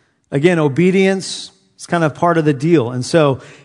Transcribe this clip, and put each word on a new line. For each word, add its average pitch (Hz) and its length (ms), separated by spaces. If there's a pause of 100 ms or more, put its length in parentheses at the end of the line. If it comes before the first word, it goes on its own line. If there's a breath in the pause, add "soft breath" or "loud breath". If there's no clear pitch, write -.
(300)
Again, 165 300
obedience 180 880 (260)
is - 120
kind 170 160
of 151 100
part 170 240
of 156 80
the 147 80
deal. 135 380
And 127 120
so 143 360 (260 loud breath)